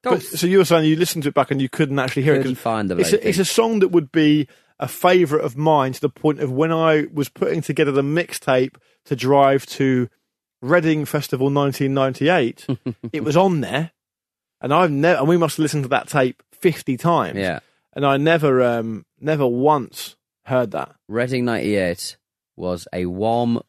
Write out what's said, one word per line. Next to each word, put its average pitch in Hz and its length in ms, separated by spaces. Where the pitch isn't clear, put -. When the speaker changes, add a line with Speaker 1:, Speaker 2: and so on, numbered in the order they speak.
Speaker 1:
Of - 80
course. - 180
Speaker 2:
But, 160 80
so 175 80
you 190 100
were 185 80
saying 160 220
you 156 100
listened 165 280
to 143 40
it 135 60
back 165 160
and 139 100
you 131 80
couldn't 139 300
actually 131 240
hear 143 100
it 139 60
Speaker 1:
Couldn't 131 160
Speaker 2:
'cause - 80
Speaker 1:
find 110 260
the 90 80
Speaker 2:
it's - 140
Speaker 1:
bloody 208 160
Speaker 2:
a, - 20
it's 180 100
a 190 60
Speaker 1:
thing. - 80
Speaker 2:
song 226 280
that 190 80
would 170 220
be 151 380
a 135 100
favourite 175 560
of 127 140
mine 147 340
to - 80
the 151 80
point 151 320
of 139 100
when 160 220
I 160 400
was 143 160
putting 165 320
together 147 320
the 139 80
mixtape 139 760
to 143 100
drive 139 520
to 127 420
Reading 156 440
Festival 139 440
nineteen 139 440
ninety-eight, 135 720
Speaker 1:
<laughs> 117 220
Speaker 2:
it 151 120
was 151 120
on 180 260
there, 131 300
and 131 120
I've 175 160
ne-, 151 260
and 151 120
we 175 100
must 160 200
have 156 40
listened 147 220
to 123 60
that - 180
tape 131 340
fifty 156 460
times, 143 400
Speaker 1:
Yeah. 90 220
Speaker 2:
and 139 120
I 139 120
never, 147 440
um, 113 420
never 143 280
once 127 720
heard 123 280
that. 71 220
Speaker 1:
Reading 123 380
ninety-eight 95 720
was 90 360
a 90 140
warm 117 640